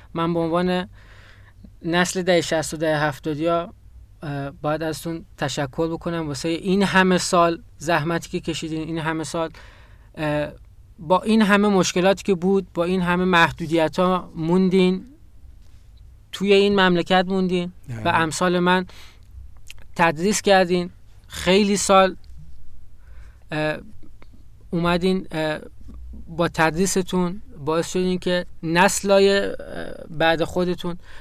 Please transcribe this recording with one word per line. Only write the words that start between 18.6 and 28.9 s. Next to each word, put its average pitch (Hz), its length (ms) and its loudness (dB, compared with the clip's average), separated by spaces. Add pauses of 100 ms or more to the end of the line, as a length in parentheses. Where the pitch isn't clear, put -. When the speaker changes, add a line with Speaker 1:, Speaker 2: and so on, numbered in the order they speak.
Speaker 1:
تدریس 170 460 2
کردین، 180 480 4 (380)
خیلی 202 480 2
سال، 190 400 4 (1400)
اه، 151 240 -2 (960)
اومدین، 175 600 0
اه، 156 280 -4 (720)
با 165 200 0
تدریستون 180 920 0 (220)
باعث 160 280 -2
شدین 185 260 0
که 180 280 -2 (160)
نسلای، 196 760 4